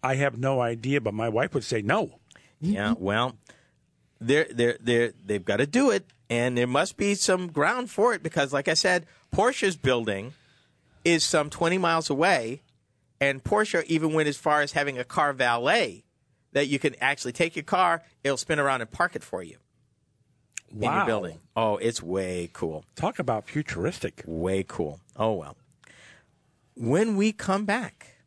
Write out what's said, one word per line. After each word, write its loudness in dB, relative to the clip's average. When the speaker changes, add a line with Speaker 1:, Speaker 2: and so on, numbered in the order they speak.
Speaker 1:
I 2
have 0
no 0
idea, 0
but -2
my -2
wife 0
would -2
say -2
no. -2
Speaker 2:
Yeah, 0
well, 0
they're, 2
they're, 2
they're, 2
they've -4
gotta 2
do 4
it, 0
and 0
there 2
must 0
be 0
some 0
ground 0
for 2
it -8
because, -2
like 0
I 2
said, 2
Porsche's 2
building -2
is 4
some 2
twenty 0
miles 0
away, 0
and 0
Porsche 0
even 0
went 2
as -4
far 2
as -4
having -2
a -4
car 0
valet 0
that 2
you 0
can 0
actually -2
take -2
your -8
car, 2
it'll 0
spin -2
around 2
and -10
park -2
it -8
for -8
you -16
in -8
your 0
Speaker 1:
Wow. 2
Speaker 2:
building. -2
Oh, 2
it's -2
way -4
cool. -6
Speaker 1:
Talk -2
about -2
futuristic. -6
Speaker 2:
Way -2
cool. -6
Oh, 0
well. -8
When 0
we 2
come -2
back -6